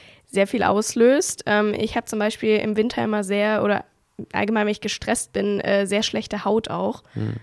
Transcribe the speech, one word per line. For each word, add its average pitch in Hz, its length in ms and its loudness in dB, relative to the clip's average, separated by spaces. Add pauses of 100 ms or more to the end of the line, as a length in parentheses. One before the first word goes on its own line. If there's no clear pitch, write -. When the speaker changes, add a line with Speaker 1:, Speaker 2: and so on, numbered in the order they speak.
(260)
Speaker 1:
sehr 196 200 2
viel 220 160 -2
auslöst. 240 840 4
Ähm, 208 320 2
ich - 180 -2
hab 233 120 -4
zum 226 100 -4
Beispiel 214 380 0
im 214 200 0
Winter 233 280 0
immer 214 200 0
sehr, 202 380 0
oder 202 220 0 (480)
allgemein, 208 340 0
wenn 214 60 0
ich 208 80 -8
gestresst - 540 -4
bin, 202 260 0
äh, 202 260 2
sehr 202 160 0
schlechte 214 440 -4
Haut 214 240 0
auch. 185 320 -4 (100)
Speaker 2:
Hm. 113 300 -4